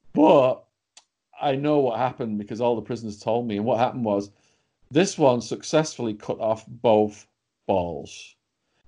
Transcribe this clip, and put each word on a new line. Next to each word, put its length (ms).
but 500
I 160
know 240
what 200
happened 400
because 220
all 140
the 60
prisoners 380
told 280
me. 100
And 80
what 140
happened 260
was 260
this 260
one 240
successfully 720
cut 260
off 280
both 600
balls. 680